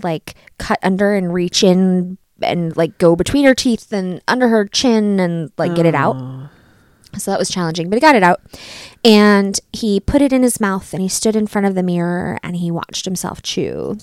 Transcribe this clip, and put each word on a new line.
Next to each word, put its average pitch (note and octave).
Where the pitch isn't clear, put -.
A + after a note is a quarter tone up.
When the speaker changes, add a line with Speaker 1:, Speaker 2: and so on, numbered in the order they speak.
Speaker 1:
like, E3
cut -
under G3+
and F#3
reach F3+
in F#3
and, E3+
like, E3
go E3+
between C4+
her C4
teeth -
and F#3
under B3
her A3
chin G#3+
and, E3+
like, F3
get E3+
it D#3
out. F3
Speaker 2:
Oh. C3
Speaker 1:
So G3
that G3
was F#3+
challenging, E3+
but G#3
he B3+
got D4+
it F#3+
out. F3
And G#3
he G3+
put C#4+
it C#4
in B3+
his A#3+
mouth F#3+
and F3+
he F#3+
stood A3
in G#3+
front G3+
of F#3+
the F#3
mirror F3
and F3
he F3
watched -
himself -
chew D2